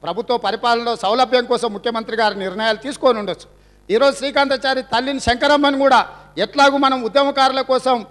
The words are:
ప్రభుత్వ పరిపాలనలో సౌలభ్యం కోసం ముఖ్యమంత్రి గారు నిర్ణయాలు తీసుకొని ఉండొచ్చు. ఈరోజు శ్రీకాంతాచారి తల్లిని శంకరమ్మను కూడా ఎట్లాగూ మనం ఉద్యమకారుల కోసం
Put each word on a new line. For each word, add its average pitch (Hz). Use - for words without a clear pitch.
ప్రభుత్వ 196
పరిపాలనలో 233
సౌలభ్యం 247
కోసం 226
ముఖ్యమంత్రి 226
గారు 208
నిర్ణయాలు 214
తీసుకొని 262
ఉండొచ్చు. 185
ఈరోజు 269
శ్రీకాంతాచారి 269
తల్లిని 254
శంకరమ్మను 285
కూడా 262
ఎట్లాగూ 277
మనం 269
ఉద్యమకారుల 269
కోసం 254